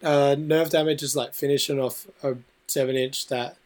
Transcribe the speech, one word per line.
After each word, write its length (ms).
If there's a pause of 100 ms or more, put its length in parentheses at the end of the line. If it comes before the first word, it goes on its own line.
Uh, 340
Nerve 320
Damage 340
is, 120
like, 180
finishing 460
off 280 (160)
a 120 (320)
seven 280
inch 320
that 280 (100)